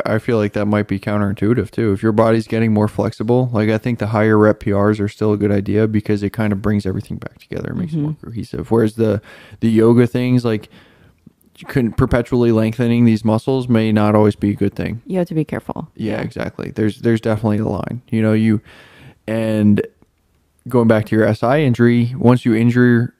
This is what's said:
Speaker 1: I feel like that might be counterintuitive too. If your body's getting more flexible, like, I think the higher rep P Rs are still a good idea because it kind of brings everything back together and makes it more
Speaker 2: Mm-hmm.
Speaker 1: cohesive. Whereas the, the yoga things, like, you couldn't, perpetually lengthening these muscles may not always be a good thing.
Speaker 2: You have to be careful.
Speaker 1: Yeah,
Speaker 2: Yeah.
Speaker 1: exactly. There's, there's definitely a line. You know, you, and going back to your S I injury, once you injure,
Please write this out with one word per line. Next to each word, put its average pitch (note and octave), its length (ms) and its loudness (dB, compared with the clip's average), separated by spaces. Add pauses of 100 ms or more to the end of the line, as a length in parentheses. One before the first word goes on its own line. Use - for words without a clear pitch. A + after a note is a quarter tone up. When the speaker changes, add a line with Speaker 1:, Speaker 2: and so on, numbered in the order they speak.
(140)
Speaker 1:
I A2 40 0
feel A#2 200 -2
like G#2 160 -2
that G#2 120 -4
might G#2 220 0
be G2 100 -4
counterintuitive G#2 720 -2
too. A2 220 -2
If G2 100 -4
your A2 80 2
body's A2+ 380 2
getting A2+ 240 0
more G#2+ 160 2
flexible, A#2+ 640 -2
like, G#2+ 160 0
I A2 80 0
think A#2+ 220 -4
the G#2 100 -4
higher A2 300 4
rep G#2+ 220 4
P G#2 120 -4
Rs G#2 260 0
are G2+ 100 -2
still G#2+ 240 -2
a G#2 40 0
good G#2 160 0
idea G2+ 340 0
because G#2+ 360 -2
it G2 80 -4
kind G#2+ 240 -2
of G2 80 -6
brings G#2 240 -2
everything F#2+ 320 -8
back - 200 -16
together - 320 -10
and - 80 -8
makes E3+ 140 -6
it D#3+ 60 -4
more D3+ 140 -4
Speaker 2:
Mm-hmm. - 160 -14
Speaker 1:
cohesive. - 420 -10
Whereas A2+ 240 2
the, A2 260 0 (400)
the A#2 100 0
yoga A#2 360 4
things, B2 380 -2
like, A2 260 -4 (880)
you - 80 -20
couldn't, A#2+ 320 -2
perpetually A#2+ 520 0
lengthening A#2 540 0
these A2+ 220 2
muscles B2 420 -2
may A2 240 2
not G#2+ 220 2
always G#2+ 220 4
be G2+ 140 0
a G2+ 40 -2
good G2 200 -4
thing. A2 320 -8
Speaker 2:
You F#3+ 120 -4
have F3 100 -4
to - 60 -10
be D#3 100 -2
careful. - 500 -10
Speaker 1:
Yeah, G#2 200 -8
Speaker 2:
Yeah. A2 80 -6
Speaker 1:
exactly. - 520 -10
There's, G#2+ 280 -4
there's A2+ 180 0
definitely G#2+ 380 -2
a G#2+ 100 -4
line. G#2 400 -8
You A2 140 -2
know, A2 100 2
you, A2 300 2 (640)
and A2 600 0 (840)
going A#2+ 180 2
back A2 200 4
to A2 100 -2
your A2 80 4
S G#2+ 180 0
I B2 180 0
injury, A#2+ 560 2
once B2 280 2
you A#2 100 2
injure, A#2+ 640 2